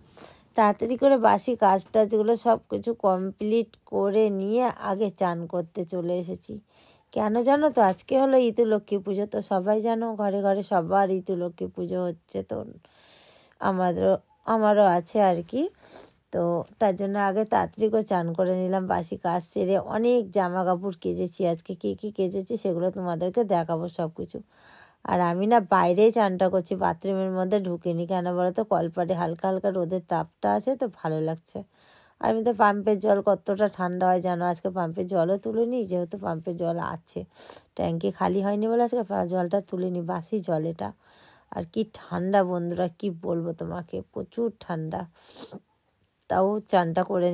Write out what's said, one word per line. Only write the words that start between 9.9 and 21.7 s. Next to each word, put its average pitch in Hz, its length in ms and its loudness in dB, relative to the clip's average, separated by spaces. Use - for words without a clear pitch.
ঘরে 202 200 0
ঘরে 196 200 2
সবার 190 360 2
ইতু 190 220 -4
লক্ষ্মী 175 340 -6
পুজো 180 320 -4
হচ্ছে, 170 320 -8
তো - 80 -6
আমাদেরও, 185 440 2
আমারও 208 320 6
আছে 175 200 -4
আর 175 80 2
কি। 269 120 0
তো 175 80 0
তার 202 200 2
জন্য 196 160 -4
আগে 202 140 0
তাড়াতাড়ি 202 400 0
করে 214 180 2
চান 175 140 0
করে 185 240 2
নিলাম, 185 300 0
বাসি 175 240 -2
কাজ 175 160 0
সেরে। 196 240 0
অনেক 240 260 2
জামা 185 320 0
কাপড় 185 360 -2
কেচেছি 180 380 -4
আজকে, 170 300 -6